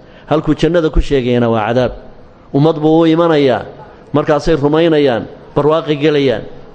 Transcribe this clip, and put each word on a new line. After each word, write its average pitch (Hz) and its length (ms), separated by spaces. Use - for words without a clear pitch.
halkuu 156 280
jannada 160 340
ku - 120
sheegayana 120 480
waa 110 180
cadaab." 120 240
Ummad 151 260
buu 156 240
u - 20
imanayaa, 156 600
markaasay 147 420
rumaynayaan, 147 680
barwaaqi 151 440
gelayaan. 139 440